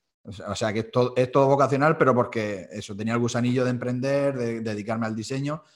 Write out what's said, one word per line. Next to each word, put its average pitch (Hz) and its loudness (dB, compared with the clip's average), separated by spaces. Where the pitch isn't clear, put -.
O 107 -14
sea, 98 -12
o 98 -4
sea 110 -2
que 110 -2
es 110 -8
to-, 123 2
es 127 2
todo 143 6
vocacional, 139 4
pero 131 6
porque 107 -2
eso, 101 -10
tenía 110 -2
el 120 0
gusanillo 123 0
de 127 2
emprender, 131 -2
de, 117 -2
de 113 -6
dedicarme 110 -4
al 110 -4
diseño. 135 -6